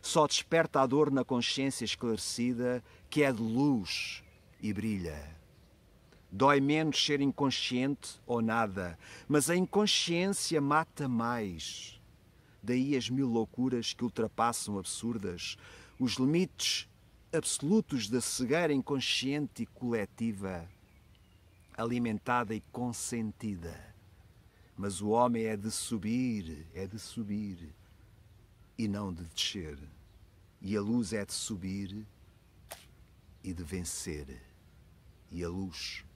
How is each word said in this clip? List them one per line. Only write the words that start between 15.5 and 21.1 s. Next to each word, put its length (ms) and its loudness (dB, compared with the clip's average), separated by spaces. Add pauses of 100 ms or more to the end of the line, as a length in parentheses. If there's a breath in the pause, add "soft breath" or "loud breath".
os 160 2
limites 760 0 (420)
absolutos 800 0
da 140 2
cegueira 500 2
inconsciente 920 0
e 20 -6
coletiva, 1000 -4 (1120)